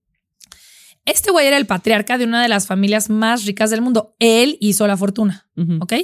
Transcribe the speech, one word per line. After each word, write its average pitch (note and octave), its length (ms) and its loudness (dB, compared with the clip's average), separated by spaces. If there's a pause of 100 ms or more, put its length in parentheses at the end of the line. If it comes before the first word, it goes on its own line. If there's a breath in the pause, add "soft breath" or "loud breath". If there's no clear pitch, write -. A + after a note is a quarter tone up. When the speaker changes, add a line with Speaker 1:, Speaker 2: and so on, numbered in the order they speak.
(1040 loud breath)
Speaker 1:
Este - 260 0
güey D#4 160 4
era C#4 100 2
el C#4 80 0
patriarca G#3 520 -2
de B3 80 -2
una A#3 160 0
de A#3+ 80 0
las G3+ 180 -2
familias G3+ 420 0
más A3 360 0
ricas G#3 240 -2
del A3+ 120 -2
mundo. A#3+ 380 -2
Él A#3 400 4
hizo G#3 280 0
la G3+ 100 0
fortuna, G3+ 580 -2
Speaker 2:
Ujú. E3+ 240 -2
Speaker 1:
¿ok? F3+ 140 -6 (100)